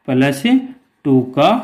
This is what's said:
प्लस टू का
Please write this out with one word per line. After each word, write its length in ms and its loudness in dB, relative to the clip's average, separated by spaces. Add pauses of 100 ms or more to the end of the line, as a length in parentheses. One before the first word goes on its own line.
प्लस 360 0 (640)
टू 160 2 (100)
का 180 2 (140)